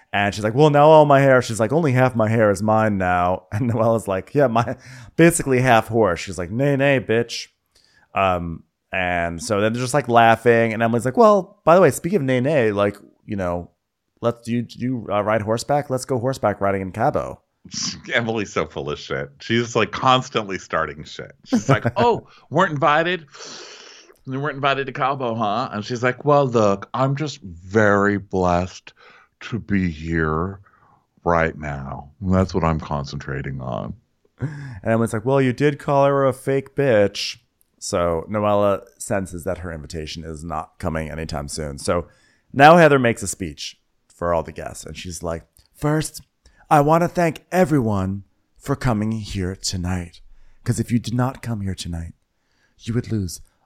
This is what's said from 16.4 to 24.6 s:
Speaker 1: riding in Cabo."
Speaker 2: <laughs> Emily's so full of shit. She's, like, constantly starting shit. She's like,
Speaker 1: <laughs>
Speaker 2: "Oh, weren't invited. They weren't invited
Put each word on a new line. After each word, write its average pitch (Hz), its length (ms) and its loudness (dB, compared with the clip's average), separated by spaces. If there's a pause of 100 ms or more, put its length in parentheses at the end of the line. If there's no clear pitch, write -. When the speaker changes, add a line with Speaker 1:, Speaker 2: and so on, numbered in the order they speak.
Speaker 1:
riding 98 220 0
in 95 100 -8
Cabo." 107 480 -2 (340)
Speaker 2:
<laughs> - 400 -10
Emily's 113 380 -2
so 85 140 -2
full 76 240 -8
of 71 100 -6
shit. 71 300 -8 (100)
She's, 117 340 -2
like, 107 160 0
constantly 123 720 0
starting 78 440 -6
shit. - 280 -16 (120)
She's 220 240 -2
like, 107 220 2
Speaker 1:
<laughs> - 60 -8
Speaker 2:
"Oh, 220 320 0 (220)
weren't 165 220 0
invited. 156 540 0 (1040)
They 131 80 -8
weren't 139 200 -4
invited 135 300 0